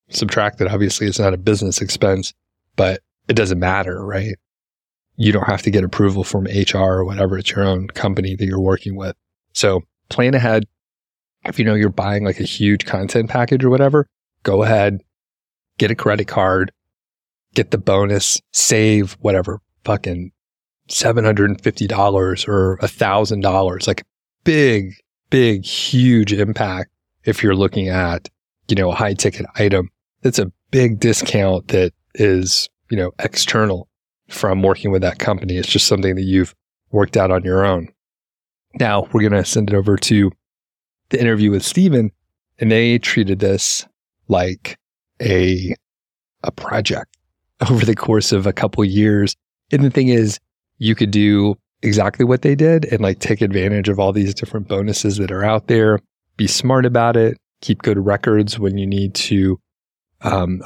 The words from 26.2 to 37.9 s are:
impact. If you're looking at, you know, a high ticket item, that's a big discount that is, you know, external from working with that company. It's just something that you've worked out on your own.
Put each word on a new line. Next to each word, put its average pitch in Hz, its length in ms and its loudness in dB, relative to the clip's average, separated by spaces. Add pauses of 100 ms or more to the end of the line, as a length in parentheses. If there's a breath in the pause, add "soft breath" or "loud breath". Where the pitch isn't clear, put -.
impact. 101 580 -4 (340)
If - 180 -2
you're 98 140 2
looking 95 320 0
at, 90 400 -4 (400)
you 110 80 0
know, 92 140 0
a 87 40 -2
high 101 200 -2
ticket - 320 -4 (100)
item, 95 320 0 (320)
that's - 180 0
a 95 140 -4 (180)
big 120 300 2
discount 98 680 0
that 92 240 0 (220)
is, 92 540 0 (220)
you 113 60 -2
know, 90 240 -4
external - 680 -2 (400)
from 95 340 -2
working 98 280 2
with 95 120 0
that 90 160 -2
company. 95 380 -4
It's 90 120 -6
just - 180 0
something 98 300 0
that 95 80 -4
you've 95 300 0 (360)
worked 101 260 0
out 95 140 2
on 92 120 0
your 95 220 2
own. 90 240 -2 (920)